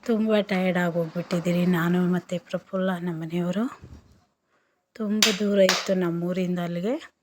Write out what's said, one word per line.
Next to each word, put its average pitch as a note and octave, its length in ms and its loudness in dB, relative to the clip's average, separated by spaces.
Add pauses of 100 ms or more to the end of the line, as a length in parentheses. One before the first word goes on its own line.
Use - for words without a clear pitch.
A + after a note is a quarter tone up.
ತುಂಬ A3 300 2 (140)
ಟಯರ್ಡ್ F#3 320 2
ಆಗೋಗ್ಬಿಟ್ಟಿದ್ದೀರಿ F3 800 -2 (100)
ನಾನು E3+ 260 2 (140)
ಮತ್ತು F3+ 220 -4 (140)
ಪ್ರಫುಲ್ಲ, F#3 420 -4 (140)
ನಮ್ಮ E3+ 180 -4
ಮನೆಯವರು. F3 400 -2 (1400)
ತುಂಬ G#3+ 240 0 (180)
ದೂರ G3+ 160 2 (140)
ಇತ್ತು - 320 0
ನಮ್ಮೂರಿಂದ F3 640 -2
ಅಲ್ಲಿಗೆ. F3 280 -4 (280)